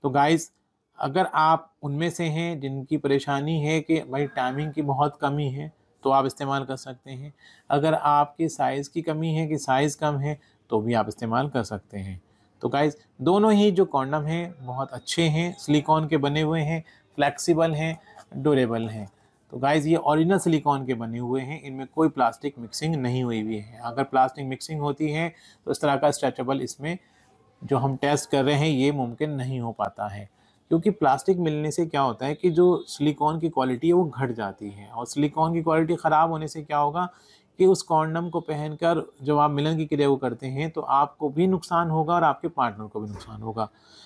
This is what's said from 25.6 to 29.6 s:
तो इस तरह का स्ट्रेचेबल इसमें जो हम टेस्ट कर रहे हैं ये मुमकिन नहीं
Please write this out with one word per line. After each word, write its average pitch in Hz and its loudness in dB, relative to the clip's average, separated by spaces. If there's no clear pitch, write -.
तो - -6
इस 139 -2
तरह 143 2
का 147 4
स्ट्रेचेबल 139 -2
इसमें 143 -8
जो 131 0
हम 135 0
टेस्ट 143 0
कर 135 2
रहे 143 4
हैं 151 2
ये 139 2
मुमकिन 139 -4
नहीं 131 -4